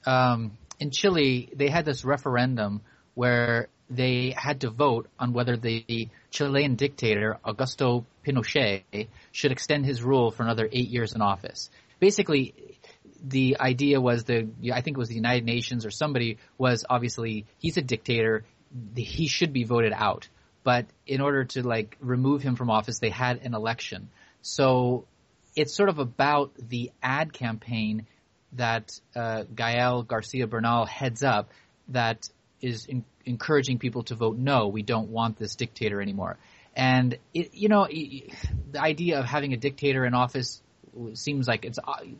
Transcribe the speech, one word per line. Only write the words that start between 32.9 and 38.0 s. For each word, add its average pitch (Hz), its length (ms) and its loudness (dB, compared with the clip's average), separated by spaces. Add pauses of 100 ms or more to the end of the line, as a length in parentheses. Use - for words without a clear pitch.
encouraging 127 520 0
people 120 260 -4
to 123 100 -8
vote 113 240 0
no. 127 300 2
We 107 140 -4
don't 110 280 -2
want 113 280 -2
this 107 160 -8
dictator 107 480 -4
anymore. 98 360 -6 (380)
And 127 420 4 (140)
it, 165 220 -4
you 208 140 0
know, 202 200 6
it, 143 440 -10 (400)